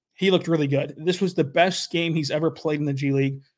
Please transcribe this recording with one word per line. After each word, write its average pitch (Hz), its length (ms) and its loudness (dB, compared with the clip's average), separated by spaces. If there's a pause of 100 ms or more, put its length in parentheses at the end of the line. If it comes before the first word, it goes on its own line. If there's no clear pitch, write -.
(140)
He 190 180 2
looked 175 160 2
really 151 180 2
good. 139 300 -2
This 175 240 -2
was 190 140 0
the 160 100 2
best 180 480 0
game 165 220 -2
he's 151 180 -2
ever 156 180 0
played 151 300 -4
in 151 60 -4
the 143 60 -2
G 139 200 -2
League. 139 300 -2 (160)